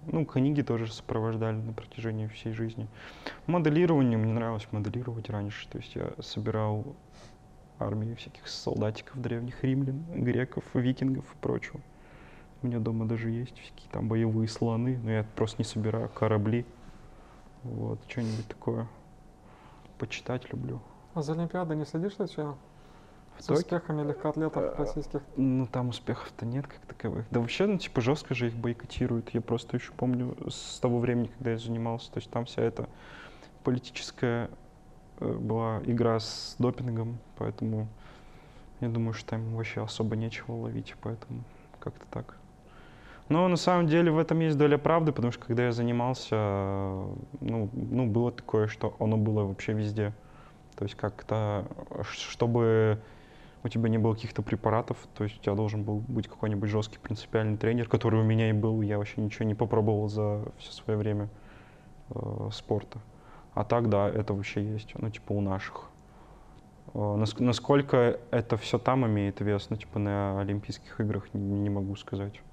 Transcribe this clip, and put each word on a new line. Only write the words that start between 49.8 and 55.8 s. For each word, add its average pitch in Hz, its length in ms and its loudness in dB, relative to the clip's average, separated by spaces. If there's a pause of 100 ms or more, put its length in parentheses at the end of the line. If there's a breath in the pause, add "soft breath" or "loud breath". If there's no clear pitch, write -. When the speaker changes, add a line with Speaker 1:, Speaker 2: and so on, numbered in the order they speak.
Speaker 1:
То - 100 -4
есть - 120 -6
как-то, 104 720 -2 (220)
э, - 120 -6
ш-, - 280 -8
чтобы 113 720 6 (640 loud breath)
у 120 40 -2
тебя 113 200 2
не 113 100 6
было 110 160 4
каких-то 110 260 -4
препаратов, 110 560 2 (180)
то 104 100 -2
есть - 160 -6
у - 20 -18
тебя 101 140 2
должен 107 260 0